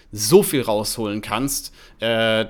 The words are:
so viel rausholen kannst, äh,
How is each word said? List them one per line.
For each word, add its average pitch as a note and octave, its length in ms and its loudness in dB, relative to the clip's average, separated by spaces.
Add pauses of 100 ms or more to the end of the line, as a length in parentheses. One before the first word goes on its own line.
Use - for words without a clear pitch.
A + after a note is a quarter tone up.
(120)
so G#2+ 320 6
viel C3+ 180 -2
rausholen G#2+ 580 -4
kannst, A#2 540 -6 (240)
äh, A2+ 520 0